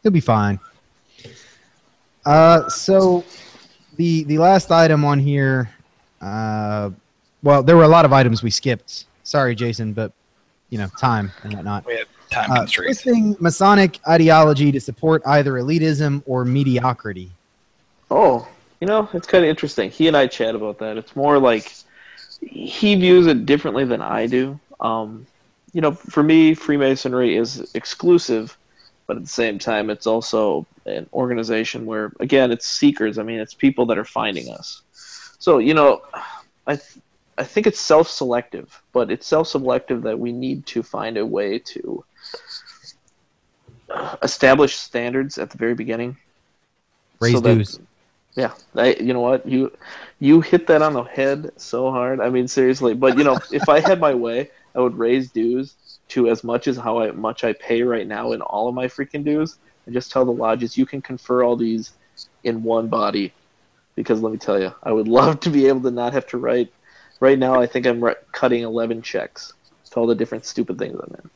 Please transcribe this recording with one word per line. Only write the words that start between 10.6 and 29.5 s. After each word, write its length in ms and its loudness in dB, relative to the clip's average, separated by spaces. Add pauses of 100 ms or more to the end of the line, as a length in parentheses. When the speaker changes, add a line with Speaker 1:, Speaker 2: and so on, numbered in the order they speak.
Speaker 1:
you 80 -8
know, 100 -6 (100)
time 320 0 (120)
and 120 -12
whatnot. 320 -8
Speaker 2:
We 100 -6
had 100 -8 (240)
time 200 -4
Speaker 1:
Uh, 100 2
Speaker 2:
constraints. 420 -4
Speaker 1:
twisting 380 0
Masonic 580 2 (100)
ideology 640 6
to 80 -2
support 460 0
either 280 2
elitism 680 -2
or 220 -2
mediocrity. 840 -2 (800)
Speaker 3:
Oh, 380 2 (320)
you 60 -4
know, 260 0
it's 140 -8
kinda 220 4
interesting. 420 -4
He 180 0
and 80 2
I 120 4
chat 260 -4
about 240 -8
that. 180 -10
It's 180 -14
more 240 2
like 340 2 (680)
he 540 -2
views 320 6
it 180 2
differently 400 0
than 160 -2
I 260 -4
do. 320 -2 (220)
Um, 460 -6 (480)
you 80 -2
know, 100 2
for 300 -4
me, 320 6
Freemasonry 840 0
is 380 -6
exclusive, 840 0 (500)
but 120 -6
at 40 -14
the 60 -18
same 300 -4